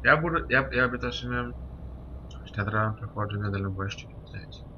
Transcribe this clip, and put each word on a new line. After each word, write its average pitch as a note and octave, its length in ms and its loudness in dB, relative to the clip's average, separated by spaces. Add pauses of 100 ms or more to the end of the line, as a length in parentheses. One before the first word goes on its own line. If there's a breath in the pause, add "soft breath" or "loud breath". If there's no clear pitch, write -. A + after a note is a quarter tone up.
Я D3 140 8
буду, E3 320 2
я, C3 220 6
я B2 140 6
обіцяю, B2 260 0
що B2 160 -6
ми B2 260 0 (920)
ще G#2 180 -2
три G#2 80 0
раунди G#2+ 280 2
проходжу G#2 400 -2
на G#2 100 0
дальнобойщики, G2 640 -2 (160)
блядь. - 340 -10 (120)